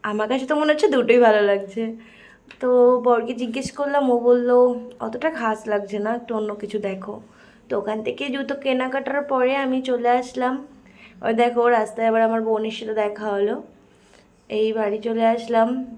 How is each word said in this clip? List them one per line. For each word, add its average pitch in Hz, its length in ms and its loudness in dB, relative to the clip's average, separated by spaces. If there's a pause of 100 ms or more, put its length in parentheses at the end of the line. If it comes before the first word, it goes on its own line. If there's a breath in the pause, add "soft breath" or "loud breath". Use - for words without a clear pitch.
আমার 214 260 -4
কাছে 262 180 -2
তো 302 100 0
মনে 302 160 2
হচ্ছে 330 160 2
দুটোই 247 300 4
ভালো 214 240 6
লাগছে। 202 540 -2 (640 loud breath)
তো 247 440 4
বরকে 233 300 2
জিজ্ঞেস 240 380 -6
করলাম, 285 380 0
ও 240 80 2
বলল, 247 320 4 (500)
"অতটা 240 300 -4
খাস 226 360 -4
লাগছে 208 320 -2
না, 214 160 -2
একটু 240 200 -8
অন্য 214 200 -4
কিছু 208 240 -8
দেখো।" 196 420 -8 (480 loud breath)
তো 226 100 -2
ওখান 220 240 -4
থেকে - 260 -6
জুতো 269 260 -4
কেনাকাটার 269 680 -2
পরে 269 340 0
আমি 262 260 -2
চলে 240 260 0
আসলাম। 254 580 -2 (560 loud breath)
ওই 226 120 0
দেখো, 240 340 2
রাস্তায় 226 400 2
আবার 226 140 4
আমার 226 200 2
বোনের 220 280 -2
সাথে 220 240 -8
দেখা 208 360 -2
হলো। 208 320 0 (840 soft breath)
এই 220 240 0
বাড়ি 214 260 -2
চলে 226 280 0
আসলাম 233 720 0